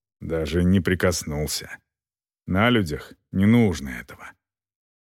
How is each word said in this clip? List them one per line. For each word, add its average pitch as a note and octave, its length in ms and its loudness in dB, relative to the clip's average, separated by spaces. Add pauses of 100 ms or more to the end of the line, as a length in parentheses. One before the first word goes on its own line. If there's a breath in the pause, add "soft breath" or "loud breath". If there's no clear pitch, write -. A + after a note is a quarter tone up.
(200)
даже E2 440 -2
не F#2 180 4
прикоснулся. D#2+ 1000 -2 (680)
На G2 220 2
людях F#2 440 -2 (180)
не F#2+ 140 2
нужно G2+ 440 2
этого. - 440 -16 (720)